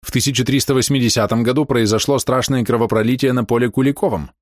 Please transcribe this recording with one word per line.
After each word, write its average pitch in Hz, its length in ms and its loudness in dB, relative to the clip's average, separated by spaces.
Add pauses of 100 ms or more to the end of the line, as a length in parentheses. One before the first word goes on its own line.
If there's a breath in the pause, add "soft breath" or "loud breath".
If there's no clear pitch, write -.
В - 100 -14
тысяча 127 320 -2
триста 127 300 0
восьмидесятом 117 680 0
году 139 220 0
произошло 117 540 0
страшное 127 460 0
кровопролитие 117 680 0
на 123 120 0
поле 120 240 0
Куликовом 131 640 -2 (100)